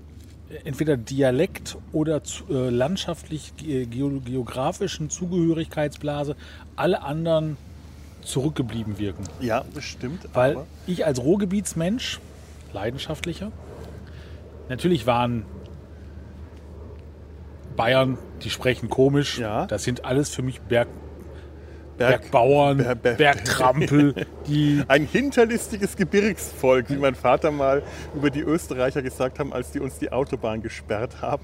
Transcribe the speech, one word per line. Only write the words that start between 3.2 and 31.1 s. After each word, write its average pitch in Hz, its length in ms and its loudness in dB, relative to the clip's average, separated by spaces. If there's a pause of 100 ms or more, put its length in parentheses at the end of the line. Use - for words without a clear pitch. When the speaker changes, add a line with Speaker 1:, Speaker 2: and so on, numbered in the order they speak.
Speaker 1:
ge-, 139 280 -4
geo-, 135 380 -2
geografischen 131 840 -4
Zugehörigkeitsblase 156 1300 -2 (420)
alle 160 240 2
anderen 156 560 0 (640)
zurückgeblieben 113 800 -2
wirken. 101 240 -4 (180)
Speaker 2:
Ja, 110 320 0
das - 120 -10
stimmt, 135 480 -10
Speaker 1:
Weil 131 240 6
Speaker 2:
aber 151 100 -10 (200)
Speaker 1:
ich 180 180 -2
als 135 140 2
Ruhrgebietsmensch, 190 1000 0 (540)
leidenschaftlicher, 139 760 -6 (1160)
natürlich 131 360 2
waren 120 400 2 (2250)
Bayern, 131 420 4 (260)
die 110 60 -6
sprechen 120 400 0
komisch. 139 500 4
Speaker 2:
Ja. 117 260 -2
Speaker 1:
Das 107 180 -2
sind 123 220 -2
alles 135 300 2
für 131 60 -4
mich 127 200 -4
Berg-, 117 260 2 (1120)
Speaker 2:
Berg-, 123 240 6
Speaker 1:
Bergbauern, 139 560 6
Speaker 2:
Ber-, 123 180 2
Ber-, 120 200 2
Speaker 1:
Bergtrampel, 143 960 6 (180)
Speaker 2:
<laughs> - 160 -12
Speaker 1:
die 147 400 4
Speaker 2:
Ein 143 180 6
hinterlistiges 233 880 2
Gebirgsvolk, 160 920 2
wie 139 80 0
mein 139 180 2
Vater 151 360 4
mal 143 320 2 (320)
über 143 140 2
die 139 120 0
Österreicher 135 600 0
gesagt 127 380 -2
haben, 139 140 -4
als 123 180 -6
die 139 80 -6
uns 135 180 -6
die - 140 -4
Autobahn 117 500 -2
gesperrt 113 600 -6